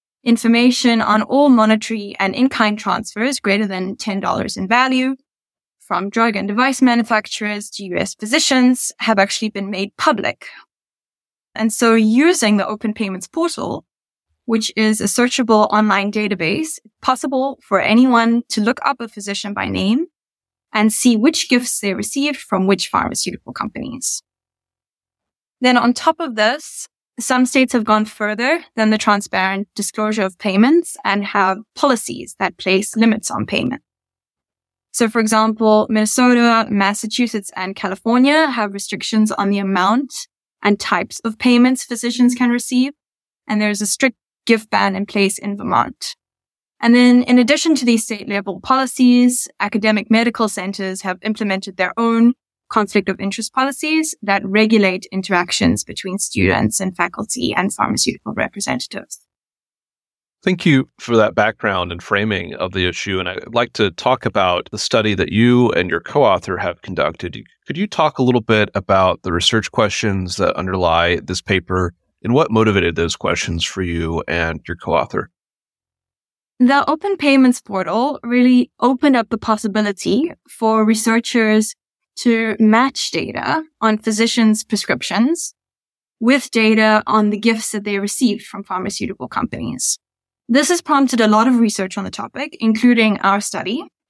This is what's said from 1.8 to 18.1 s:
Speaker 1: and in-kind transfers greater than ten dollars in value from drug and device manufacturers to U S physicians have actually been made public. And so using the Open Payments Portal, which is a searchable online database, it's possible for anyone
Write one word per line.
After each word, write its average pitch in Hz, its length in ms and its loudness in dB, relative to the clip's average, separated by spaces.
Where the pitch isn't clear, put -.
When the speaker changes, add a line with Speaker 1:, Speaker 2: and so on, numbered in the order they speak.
Speaker 1:
and 196 140 -2
in-kind 226 460 0
transfers 214 600 -4
greater 208 280 0
than 185 280 -6
ten 196 240 -6
dollars 185 380 -4
in 190 100 -6
value 254 480 0
from 190 300 -6
drug 226 260 0
and 196 120 -6
device 247 340 0
manufacturers 214 880 -2
to - 140 -14
U 180 140 -6
S 185 180 -4
physicians 254 840 2
have 220 220 0
actually 202 300 0
been 196 200 -8
made 196 280 -6
public. - 500 -2
And 220 180 -2
so 226 220 2
using 226 640 4
the 196 100 -2
Open 214 240 -6
Payments 190 360 -6
Portal, - 580 -6
which 226 300 -2
is 214 240 2
a - 40 -6
searchable 226 680 2
online 208 400 0
database, 208 720 -4
it's - 200 -20
possible 262 580 -2
for 190 180 0
anyone 233 680 4